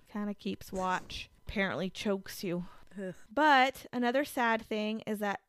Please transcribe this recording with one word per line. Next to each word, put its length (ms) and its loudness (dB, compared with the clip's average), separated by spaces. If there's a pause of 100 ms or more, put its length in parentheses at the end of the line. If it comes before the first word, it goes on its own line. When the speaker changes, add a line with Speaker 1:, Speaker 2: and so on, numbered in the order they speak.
(120)
Speaker 1:
kinda 220 -4
keeps 400 -8
watch. 560 -2 (180)
Apparently 440 0
chokes 520 -4
you. 220 -2 (340)
Speaker 2:
Ugh. 140 -6 (180)
Speaker 1:
But 600 6
another 320 2
sad 380 0
thing 420 -2
is 140 -2
that 300 -2